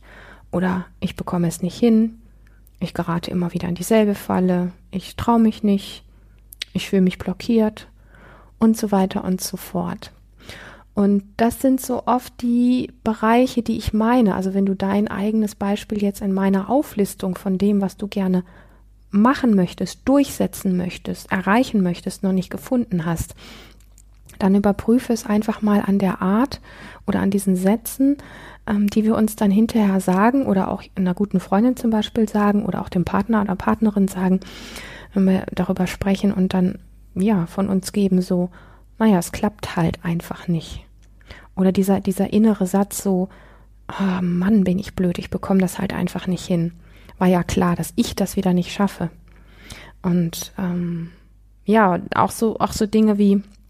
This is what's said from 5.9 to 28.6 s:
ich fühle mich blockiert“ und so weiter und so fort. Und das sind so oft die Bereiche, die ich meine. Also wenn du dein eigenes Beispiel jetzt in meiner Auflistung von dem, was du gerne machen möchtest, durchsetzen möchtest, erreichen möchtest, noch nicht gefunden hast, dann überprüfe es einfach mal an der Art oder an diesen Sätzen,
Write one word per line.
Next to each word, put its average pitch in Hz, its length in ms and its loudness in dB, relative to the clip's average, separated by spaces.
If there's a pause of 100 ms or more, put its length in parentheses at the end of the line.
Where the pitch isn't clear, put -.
ich - 180 -6
fühle 196 120 4
mich 185 160 2
blockiert“ 214 720 -2 (680)
und 220 200 4
so 208 140 -2
weiter 196 340 0
und 185 160 -2
so - 160 -8
fort. - 560 -8 (800)
Und 202 300 2 (140)
das 233 240 0
sind 262 180 2
so - 280 -6
oft - 340 -2
die 247 500 2 (120)
Bereiche, 233 580 2
die 226 160 -4
ich - 160 -8
meine. 220 420 4
Also 190 180 -4
wenn 196 120 2
du 196 100 0
dein 196 320 0
eigenes 214 480 -2
Beispiel 208 460 -4
jetzt 202 200 -2
in 196 120 -2
meiner 196 360 0
Auflistung 202 680 -2
von 185 200 -2
dem, 202 220 2
was 190 160 -4
du 202 120 -10
gerne 185 360 0 (680)
machen 226 440 4
möchtest, 180 500 -2
durchsetzen 208 720 0
möchtest, 180 540 -6
erreichen 202 500 0
möchtest, 180 420 -4
noch 190 80 0
nicht 185 180 -2
gefunden 196 560 -4
hast, 165 300 -6 (1040)
dann 190 180 2
überprüfe 214 560 2
es 226 140 -4
einfach 214 360 -2
mal 208 240 2
an 196 140 2
der 190 220 -2
Art 208 400 0 (460)
oder 196 120 0
an 196 120 0
diesen 196 240 0
Sätzen, 226 640 0 (500)